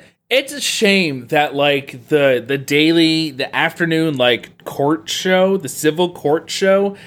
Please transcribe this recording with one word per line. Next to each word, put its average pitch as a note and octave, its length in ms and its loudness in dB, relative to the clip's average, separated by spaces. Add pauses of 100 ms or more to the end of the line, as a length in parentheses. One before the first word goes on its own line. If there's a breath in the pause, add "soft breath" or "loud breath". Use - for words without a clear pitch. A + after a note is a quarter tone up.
(280 soft breath)
it's C4+ 240 -2
a C#4+ 80 -10
shame F3 680 0
that, D3 260 0
like, C#3+ 540 -2
the, C#3 380 2
the C#3 120 -2
daily, D#3+ 720 2
the C3 240 -8
afternoon, D#3+ 640 0
like, B2 480 0
court D3+ 440 -2
show, F#3 480 0
the D#3+ 120 -6
civil D#3 440 -2
court D#3+ 380 -2
show G3 460 0 (100)